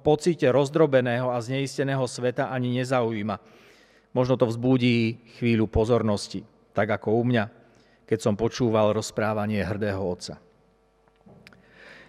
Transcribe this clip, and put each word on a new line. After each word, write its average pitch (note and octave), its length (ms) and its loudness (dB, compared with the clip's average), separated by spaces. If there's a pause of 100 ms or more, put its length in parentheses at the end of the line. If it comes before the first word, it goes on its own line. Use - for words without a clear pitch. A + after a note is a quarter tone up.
pocite D3+ 480 2
rozdrobeného C3 800 2
a B2 80 -4
zneisteného C3+ 720 -4
sveta B2 400 -4
ani B2 320 -2
nezaujíma. A#2 560 -2 (720)
Možno B2+ 220 2
to A#2+ 160 2
vzbudí A#2 720 2 (160)
chvíľu A#2 320 2
pozornosti, A2 720 0 (320)
tak G#2 160 0
ako G#2+ 260 0
u A#2+ 60 2
mňa, A#2+ 220 0 (600)
keď A2+ 140 -2
som G#2+ 160 0
počúval A2 580 2
rozprávanie G#2+ 680 -2
hrdého G2+ 400 -4
otca. F2+ 340 -8 (1700)